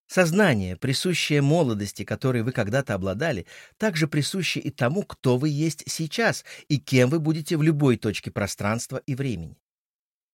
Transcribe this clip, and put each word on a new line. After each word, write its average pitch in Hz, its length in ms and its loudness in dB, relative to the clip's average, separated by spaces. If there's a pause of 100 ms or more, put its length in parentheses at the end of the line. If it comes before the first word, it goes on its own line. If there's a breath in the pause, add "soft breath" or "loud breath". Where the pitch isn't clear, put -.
Сознание, 156 680 2
присущее 147 640 0
молодости, 127 640 0
которой 120 380 -2
вы 120 80 -2
когда-то 117 440 -2
обладали, 98 520 -2 (320 loud breath)
также 165 300 0
присуще 151 500 -2
и - 120 -4
тому, 147 340 0
кто - 340 0
вы 147 100 0
есть 151 380 -2
сейчас 165 580 -2 (220 loud breath)
и 143 120 2
кем 127 300 4
вы 165 120 0
будете 160 360 0
в 147 60 0
любой 147 340 4
точке 104 360 -4
пространства 104 720 -4
и 139 80 -4
времени. 117 420 -6 (760)